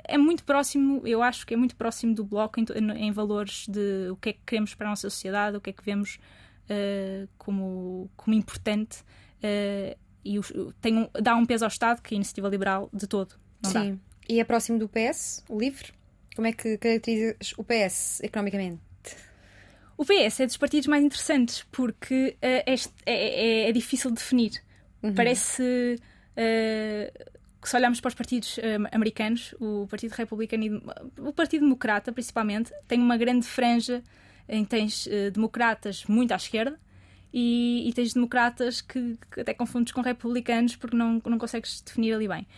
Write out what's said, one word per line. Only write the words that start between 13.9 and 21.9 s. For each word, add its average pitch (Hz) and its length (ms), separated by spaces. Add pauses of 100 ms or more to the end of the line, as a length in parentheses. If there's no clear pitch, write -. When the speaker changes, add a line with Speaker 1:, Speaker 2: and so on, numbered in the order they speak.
Speaker 2:
E 226 100
é 226 40
próximo 233 340
do 220 100
P 226 140
S, - 480
o 214 100
livre? - 300 (460)
Como 226 120
é 226 60
que 220 240
caracterizas 226 800
o 220 60
P - 100
S - 500
economicamente? 196 560 (1160)
Speaker 1:
O 294 80
P 392 80
S 262 300
é - 20
dos 240 120
partidos 285 300
mais 294 160
interessantes 277 680
porque, 262 720